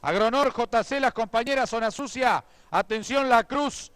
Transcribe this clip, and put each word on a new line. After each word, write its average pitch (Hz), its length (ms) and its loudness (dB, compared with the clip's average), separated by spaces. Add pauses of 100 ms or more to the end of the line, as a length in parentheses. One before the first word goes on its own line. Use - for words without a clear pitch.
Agronor, 226 460 2
J 233 320 0
C, 277 160 -4
las 262 140 2
compañeras, 233 540 0
zona 226 220 -2
sucia. 240 560 -2 (240)
Atención, 220 580 -2
La 233 160 6
Cruz. - 520 -4